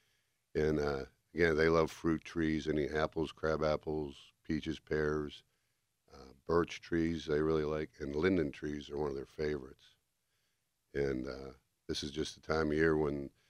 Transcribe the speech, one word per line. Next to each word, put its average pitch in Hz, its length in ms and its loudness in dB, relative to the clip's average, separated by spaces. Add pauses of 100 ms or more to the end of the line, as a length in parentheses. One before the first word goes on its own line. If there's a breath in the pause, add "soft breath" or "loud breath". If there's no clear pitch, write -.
(540)
And, 76 260 4
uh, 69 260 -2 (280)
again, 82 220 4
they 80 140 6
love 80 200 4
fruit - 340 -2
trees, 78 440 -2
any 76 200 0
apples, 78 440 -2
crab 78 320 -2
apples, 76 680 -4 (120)
peaches, 78 360 -4
pears, 76 640 -2 (680)
uh, 65 200 -20 (140)
birch 85 340 2
trees 82 460 0
they 76 160 2
really 78 220 2
like, 78 360 -4
and 71 160 -6
linden 82 360 2
trees 73 380 -8
are 71 80 -6
one 73 120 -2
of 67 60 -6
their 65 100 -8
favorites. 71 720 -8 (1000)
And, 67 340 -2
uh, 65 240 -12 (360)
this 78 160 -4
is 73 80 -6
just 76 220 -6
the - 60 -20
time 80 300 0
of 76 80 0
year 80 180 4
when 73 340 -2 (200)